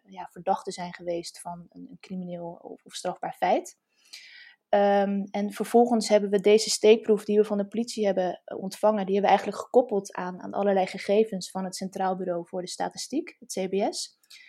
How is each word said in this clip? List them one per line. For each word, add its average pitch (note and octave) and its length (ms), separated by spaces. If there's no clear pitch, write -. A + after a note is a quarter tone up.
ja, F#3 280
verdachten F#3+ 420
zijn F3 200
geweest E3+ 480
van F3 280
een, F3 200
een F3 100
crimineel F3 640
of, - 220
of - 100
strafbaar - 440
feit. C4 400
Ehm, G3+ 640
en G3+ 200
vervolgens A#3 580
hebben G#3 200
we G3+ 100
deze G#3 300
steekproef G#3+ 560
die G#3 120
we G#3 80
van G#3 120
de G3+ 100
politie A3 380
hebben, F#3 400
eh, - 120
ontvangen, G3+ 480
die F#3+ 80
hebben G3+ 80
we G3+ 160
eigenlijk G#3 200
gekoppeld G#3+ 560
aan, F3+ 280
aan G3 120
allerlei G3 320
gegevens G3+ 640
van F#3+ 120
het F#3 120
Centraal F#3 400
Bureau F3 320
voor F#3 140
de F3+ 60
Statistiek, F#3 720
het - 140
C F#3+ 160
B G3+ 240
S. - 260